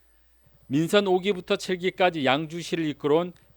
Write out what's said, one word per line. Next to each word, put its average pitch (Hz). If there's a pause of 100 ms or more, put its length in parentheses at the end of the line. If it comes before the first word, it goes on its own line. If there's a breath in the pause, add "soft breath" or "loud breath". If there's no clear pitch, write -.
(680 soft breath)
민선 165
오 185
기부터 185
칠 190
기까지 175
양주시를 160
이끌어온 151 (240 soft breath)